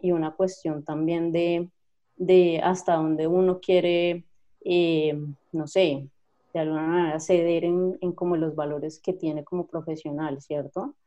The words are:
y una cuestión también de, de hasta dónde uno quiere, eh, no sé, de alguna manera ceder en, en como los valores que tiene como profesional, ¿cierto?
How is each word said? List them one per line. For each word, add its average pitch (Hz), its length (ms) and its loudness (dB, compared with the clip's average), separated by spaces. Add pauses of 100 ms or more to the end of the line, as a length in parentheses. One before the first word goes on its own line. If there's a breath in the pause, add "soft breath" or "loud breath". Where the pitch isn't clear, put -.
y 180 100 0
una 160 200 0
cuestión 165 520 -4
también 165 480 -2
de, 170 380 0 (460)
de 180 480 4
hasta 180 320 2
dónde 160 300 0
uno 180 340 2
quiere, 175 640 2 (400)
eh, 165 560 2 (320)
no 156 160 -4
sé, 143 400 0 (460)
de 170 60 -4
alguna 156 240 -2
manera 160 360 0
ceder 170 460 2
en, 180 340 0
en 180 120 -4
como 175 260 -2
los 156 180 -2
valores 151 440 -6
que 185 140 -4
tiene 151 300 -4
como 175 220 -6
profesional, 156 760 -8
¿cierto? 151 520 -8 (140)